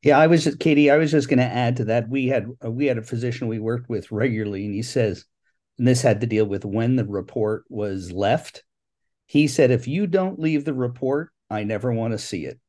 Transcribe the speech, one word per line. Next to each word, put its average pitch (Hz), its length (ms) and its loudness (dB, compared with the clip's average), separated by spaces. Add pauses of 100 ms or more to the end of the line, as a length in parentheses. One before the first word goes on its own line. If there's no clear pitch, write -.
Yeah, 143 160 6
I 160 100 8
was 165 160 6
just, 147 160 -2
Katie, 147 280 4
I 143 100 6
was 156 120 2
just 147 180 2
gonna 127 140 4
add 123 360 -2
to 110 80 -2
that. 110 220 0
We 131 180 -2
had, 120 220 -2 (160)
uh, 113 60 -6
we 131 160 -2
had 123 120 0
a 110 40 -8
physician 120 460 -6
we 110 100 -4
worked 120 300 -6
with 110 240 -8
regularly, 107 520 -2
and 101 100 -6
he 110 80 -4
says, 113 420 -2 (540)
and 123 100 2
this 127 140 4
had 107 180 2
to 120 80 -2
deal 110 160 2
with 98 200 -6
when 113 300 -2
the 117 100 0
report 107 640 -4
was 95 440 -8
left. 98 500 -2 (640)
He 147 220 2
said, 127 240 4
"If 120 160 0
you 190 180 -2
don't 185 320 -2
leave 156 260 0
the 147 100 -4
report, 131 560 -4 (200)
I 107 140 -4
never 110 280 -2
wanna 113 260 -2
see 85 260 -8
it." - 240 -12